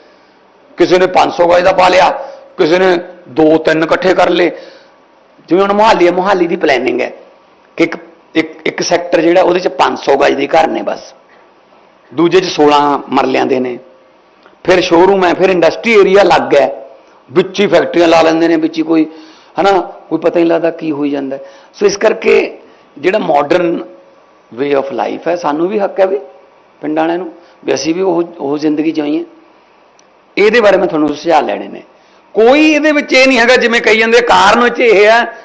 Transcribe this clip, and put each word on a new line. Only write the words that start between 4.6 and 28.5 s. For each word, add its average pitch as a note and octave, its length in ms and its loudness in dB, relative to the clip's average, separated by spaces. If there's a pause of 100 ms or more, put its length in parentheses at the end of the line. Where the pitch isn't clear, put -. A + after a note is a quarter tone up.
ਜਿਵੇਂ F3 140 2
ਹੁਣ G3 120 0
ਮੁਹਾਲੀ G3+ 340 4
ਹੈ, E3+ 40 4
ਮੁਹਾਲੀ F3+ 360 0
ਦੀ F3+ 80 -4
ਪਲੈਨਿੰਗ B2 460 -2
ਹੈ A#2 120 -6 (640)
ਕਿ E3 60 0
ਇੱਕ, - 120 -2 (400)
ਇੱਕ, - 320 -6
ਇੱਕ - 140 -6
ਸੈਕਟਰ E3+ 400 -2
ਜਿਹੜਾ E3+ 200 2
ਉਹਦੇ F3+ 180 0
'ਚ F#3 80 -4
ਪੰਜ C3 320 -2
ਸੌ C#3 180 0
ਗਜ਼ C#3 180 0
ਦੇ C#3 120 -4
ਘਰ D#3+ 200 2
ਨੇ A2+ 140 -6
ਬਸ, - 320 -10 (1000)
ਦੂਜੇ E3 260 2
'ਚ F3 60 0
ਸੋਲਾਂ D3 540 0 (100)
ਮਰਲਿਆਂ C3 360 0
ਦੇ B2+ 140 -2
ਨੇ, B2 200 -8 (840)
ਫਿਰ F3+ 180 2
ਸ਼ੋਰੂਮ F3+ 440 2
ਹੈ, E3+ 80 0
ਫਿਰ F#3 160 0
ਇੰਡਸਟਰੀ F3+ 440 0
ਏਰੀਆ G3 280 4
ਅਲੱਗ D#3 340 2
ਹੈ, - 340 0 (420)
ਵਿੱਚ F3 280 -2
ਹੀ G3+ 80 2
ਫੈਕਟਰੀਆਂ E3+ 400 0
ਲਾ E3 140 4
ਲੈਂਦੇ D#3+ 260 2
ਨੇ, E3 80 0
ਵਿੱਚ D#3+ 220 -4
ਹੀ D#3 60 -4
ਕੋਈ, D#3 240 0 (520)
ਹਨਾ, G3 220 2
ਕੋਈ - 380 -10
ਪਤਾ E3+ 200 -2
ਹੀ E3+ 40 2
ਨਹੀਂ E3 100 2
ਲੱਗਦਾ E3 180 -2
ਕੀ D#3+ 200 -8
ਹੋਈ C#3+ 180 -4
ਜਾਂਦਾ। C#3 280 -8 (360)
ਸੋ - 120 -2
ਇਸ G3 120 0
ਕਰਕੇ - 600 0 (400)
ਜਿਹੜਾ F3+ 220 -2
ਮਾਡਰਨ E3 640 -2 (760)
way C#3+ 120 -2
of C#3 140 0
life - 420 -6
ਹੈ, F3 80 -2
ਸਾਨੂੰ E3 320 -4
ਵੀ G#3 120 -4
ਹੱਕ F#3+ 200 -4
ਹੈ F#3+ 60 2
ਵੀ F#3+ 140 -4 (600)
ਪਿੰਡਾਂ D#3 220 -4
ਵਾਲਿਆਂ E3 140 -2
ਨੂੰ F3 160 -10 (320)
ਵੀ C3+ 80 -2
ਅਸੀਂ D3 220 -4
ਵੀ F#3 60 -4
ਉਹ, F3 220 -2 (160)
ਉਹ C#3+ 180 -6